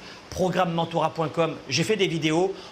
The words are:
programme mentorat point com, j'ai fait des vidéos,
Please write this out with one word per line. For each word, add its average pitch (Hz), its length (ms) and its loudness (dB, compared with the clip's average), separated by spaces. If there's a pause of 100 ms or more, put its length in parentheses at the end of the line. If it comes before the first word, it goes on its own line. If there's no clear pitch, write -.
(300)
programme 180 440 0
mentorat 165 380 0
point 156 180 -2
com, 160 260 0 (140)
j'ai 147 140 2
fait 214 120 2
des 185 120 4
vidéos, 165 460 2 (180)